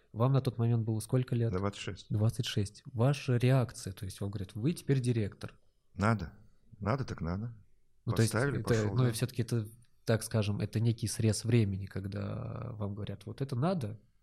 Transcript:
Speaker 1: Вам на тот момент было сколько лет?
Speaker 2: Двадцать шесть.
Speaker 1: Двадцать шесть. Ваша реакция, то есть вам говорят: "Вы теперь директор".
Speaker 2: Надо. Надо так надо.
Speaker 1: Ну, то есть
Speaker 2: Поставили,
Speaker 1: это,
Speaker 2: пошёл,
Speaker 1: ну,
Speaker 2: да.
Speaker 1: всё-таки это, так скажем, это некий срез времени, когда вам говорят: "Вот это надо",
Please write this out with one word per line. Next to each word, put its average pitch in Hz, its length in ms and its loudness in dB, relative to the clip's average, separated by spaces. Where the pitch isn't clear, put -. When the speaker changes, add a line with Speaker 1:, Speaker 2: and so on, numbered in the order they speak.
Speaker 1:
Вам 123 200 2
на 131 80 4
тот 123 160 -2
момент 117 260 2
было 110 160 0
сколько 127 360 0
лет? 117 160 2
Speaker 2:
Двадцать 98 280 0
шесть. - 300 -10
Speaker 1:
Двадцать 113 380 2
шесть. - 380 -2
Ваша 123 520 2
реакция, 123 560 2
то - 120 -10
есть 95 140 -10
вам 98 120 -4
говорят: 98 240 -8
"Вы 113 180 0
теперь 135 260 0
директор". 117 540 0
Speaker 2:
Надо. 98 380 2
Надо 113 260 0
так - 160 -6
надо. 101 320 -2
Speaker 1:
Ну, 120 80 0
то 110 100 4
есть 110 100 2
Speaker 2:
Поставили, 120 280 0
Speaker 1:
это, 110 80 -4
Speaker 2:
пошёл, 107 260 2
Speaker 1:
ну, 127 80 4
Speaker 2:
да. 123 80 4
Speaker 1:
всё-таки 117 320 -2
это, 113 240 -2
так 113 180 2
скажем, 104 360 0
это 110 200 -2
некий 113 280 2
срез 107 360 2
времени, 101 420 4
когда 107 960 -6
вам 104 160 -4
говорят: 101 320 -10
"Вот 110 140 -8
это 135 140 -4
надо", 127 440 -2